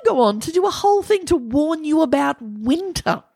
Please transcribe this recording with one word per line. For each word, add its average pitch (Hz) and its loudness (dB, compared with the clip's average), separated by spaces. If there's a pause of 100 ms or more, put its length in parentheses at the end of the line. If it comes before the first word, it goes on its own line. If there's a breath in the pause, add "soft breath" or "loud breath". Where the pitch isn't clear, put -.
go 269 4
on 208 2
to 320 -8
do 359 2
a 403 0
whole 403 2
thing 392 0
to 349 2
warn 302 -2
you 302 2
about 285 0
winter. 233 -4 (120)